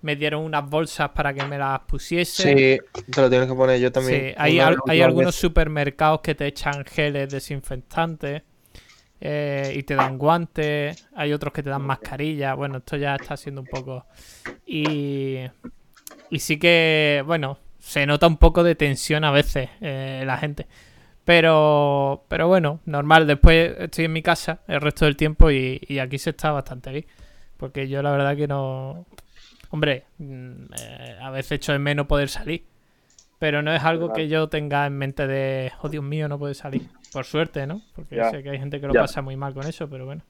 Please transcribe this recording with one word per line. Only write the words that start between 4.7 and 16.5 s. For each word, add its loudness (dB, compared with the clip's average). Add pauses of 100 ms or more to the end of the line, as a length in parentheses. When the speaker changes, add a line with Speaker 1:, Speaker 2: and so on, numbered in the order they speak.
Speaker 2:
de 2
las -6
Speaker 1:
hay 4
Speaker 2:
últimas 8
Speaker 1:
algunos 4
Speaker 2:
veces. -2
Speaker 1:
supermercados 2
que -2
te -4
echan -6
geles -2
desinfectantes, -8 (800)
eh, -4
y -6
te -4
dan -2
guantes. -2
Hay -4
otros -4
que -8
te -8
dan -4
mascarillas. -4
Bueno, -6
esto -10
ya -2
está -10
siendo -14
un -14
poco. -10 (600)
Y, -4 (920)
y -4
sí -2